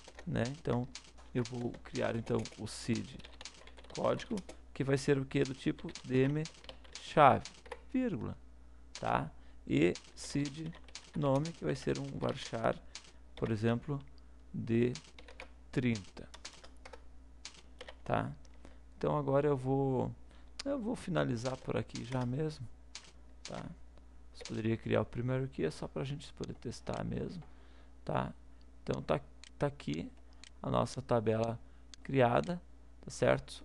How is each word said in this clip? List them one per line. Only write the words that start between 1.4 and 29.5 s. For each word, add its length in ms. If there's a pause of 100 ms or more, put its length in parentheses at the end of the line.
vou 280 (120)
criar, 320
então, 260 (160)
o 100
seed 480 (800)
código, 400 (380)
que 100
vai 140
ser 200
o 80
quê? 180
Do 100
tipo 340 (160)
D 200
M 200 (560)
chave, 460 (480)
vírgula, 420 (640)
tá? 300 (380)
E 260 (220)
seed 580 (420)
nome, 360
que 120
vai 120
ser 240
um 80 (100)
varchar, 580 (600)
por 160
exemplo, 480 (540)
D 400 (800)
trinta, 560 (1800)
tá? 280 (680)
Então, 200
agora 300
eu 100
vou, 540 (520)
eu 160
vou 160
finalizar 640
por 180
aqui 300
já 200
mesmo, 420 (760)
tá? 200 (680)
Você 100
poderia 340
criar 240
o 40
primeiro 400
aqui, 200
é 60
só 160
pra 160
gente 300
poder 220
testar 480
mesmo, 400 (640)
tá? 280 (500)
Então, 180
tá, 180 (380)